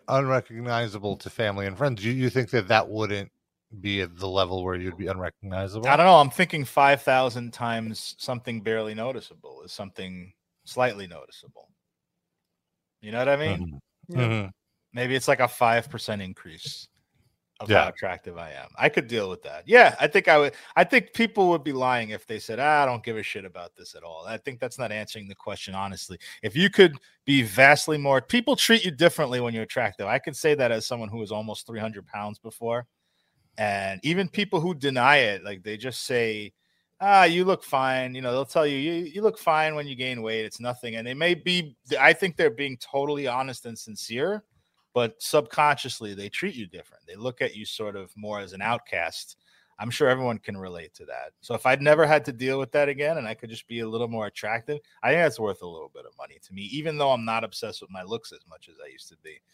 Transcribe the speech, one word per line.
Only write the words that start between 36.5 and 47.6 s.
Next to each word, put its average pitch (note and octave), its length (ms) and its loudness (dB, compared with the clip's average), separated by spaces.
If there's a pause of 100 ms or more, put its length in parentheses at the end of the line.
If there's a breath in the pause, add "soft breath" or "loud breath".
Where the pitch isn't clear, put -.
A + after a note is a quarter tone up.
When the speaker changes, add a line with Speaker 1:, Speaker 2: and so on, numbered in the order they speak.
Speaker 2:
"Ah, G3 220 8
you F3 220 4
look F#3 180 2
fine." C3 540 -2
You C3 40 -10
know, B2 120 -2
they'll C3 120 0
tell D#3 220 2
you, C#3+ 100 0
"You, D3 160 -2 (120)
you E3+ 180 -6
look A3 160 2
fine D#3 380 2
when D3 100 -6
you C#3 80 -10
gain B2 280 -4
weight. A2 220 -2
It's G#2 140 -12
nothing." A#2+ 380 -8
And A2+ 100 -8
they B2+ 80 -6
may E3+ 200 2
be, D#3+ 420 -4 (240)
I D3+ 140 10
think F3 220 -4
they're D#3+ 140 2
being C3+ 280 -6
totally C#3+ 500 -4
honest B2+ 360 -6
and A2+ 140 -14
sincere, C3 640 -6 (500)
but A#2 300 -2
subconsciously D3 920 0
they G2+ 140 -12
treat F3 280 -8
you G#2+ 100 -10
different. - 400 -20
They F2 80 -20
look A#2+ 280 -10
at B2+ 120 -2
you G#2 100 -14